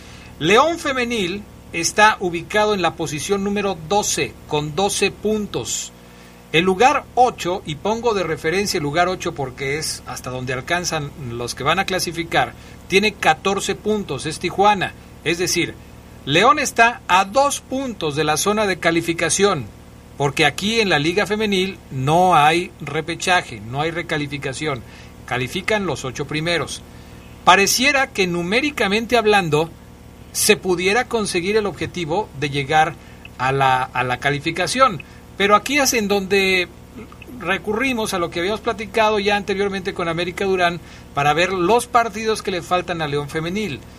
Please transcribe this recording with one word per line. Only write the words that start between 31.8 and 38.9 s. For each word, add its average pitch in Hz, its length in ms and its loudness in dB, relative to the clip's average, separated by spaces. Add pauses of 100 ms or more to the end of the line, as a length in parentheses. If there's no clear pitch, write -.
de 147 80 -2
llegar 147 440 2 (440)
a 131 160 -2
la, 131 300 2
a 127 200 -2
la 123 160 -2
calificación. 165 800 0 (360)
Pero 202 180 4
aquí 254 240 0
es 262 140 2
en 220 140 0
donde 190 600 2 (720)
recurrimos 214 760 -2
a 185 60 -2
lo 170 100 -2
que 175 120 -6
habíamos 202 200 -2
platicado 214 560 0